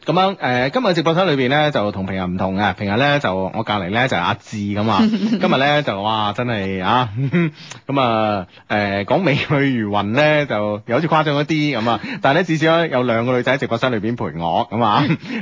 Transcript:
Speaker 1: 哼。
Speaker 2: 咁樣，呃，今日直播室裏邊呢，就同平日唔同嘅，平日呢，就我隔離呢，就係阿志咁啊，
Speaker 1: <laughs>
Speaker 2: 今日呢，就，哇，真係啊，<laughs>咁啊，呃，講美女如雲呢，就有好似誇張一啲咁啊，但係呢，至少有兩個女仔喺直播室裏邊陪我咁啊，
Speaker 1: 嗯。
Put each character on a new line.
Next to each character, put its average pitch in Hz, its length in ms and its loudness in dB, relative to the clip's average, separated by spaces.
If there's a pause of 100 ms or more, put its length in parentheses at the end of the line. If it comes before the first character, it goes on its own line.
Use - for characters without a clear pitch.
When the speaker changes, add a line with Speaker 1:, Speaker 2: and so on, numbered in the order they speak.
Speaker 1:
哼。 151 80 0
Speaker 2:
咁 - 0 -
樣， 190 260 2
呃， 127 300 0
今 254 140 0
日 196 100 2
直 160 100 0
播 165 100 2
室 180 120 2
裏 175 80 2
邊 131 160 2
呢， 151 220 2
就 104 200 0
同 95 140 -6
平 98 100 -6
日 95 60 -4
唔 90 160 -4
同 95 200 -2
嘅， 101 160 0
平 101 200 -4
日 107 40 0
呢， 143 220 2
就 95 160 0
我 95 280 -4
隔 104 100 -2
離 95 160 -2
呢， 120 180 0
就 117 100 -2
係 - 20 0
阿 87 140 0
志 - 240 -8
咁 104 320 -2
啊， 104 100 2
Speaker 1:
<laughs> - 20 4
Speaker 2:
今 214 380 2
日 170 180 2
呢， 147 260 2
就， 101 180 -4
哇， 107 320 0
真 123 140 -4
係 95 360 -4
啊， 117 300 2
<laughs> 151 720 -4
咁 139 120 0
啊， 110 480 0 (200)
呃， 101 380 0
講 135 140 2
美 170 140 2 (160)
女 139 300 2
如 104 120 -2
雲 101 120 0
呢， 147 420 2
就 104 400 -2
有 117 100 -2
好 143 60 2
似 170 60 0
誇 156 160 2
張 151 120 0
一 147 80 0
啲 147 360 0
咁 113 100 0
啊， 113 100 0 (220)
但 135 120 4
係 151 40 2
呢， 190 60 2
至 160 140 0
少 165 280 2
有 131 180 0
兩 117 220 0
個 127 120 2
女 123 60 0
仔 127 120 2
喺 143 40 -2
直 120 80 -2
播 117 100 -2
室 131 120 -2
裏 120 80 0
邊 110 180 -2
陪 82 240 -6
我 85 300 0
咁 113 140 -2
啊， 110 240 4
Speaker 1:
嗯。 170 100 0 (240)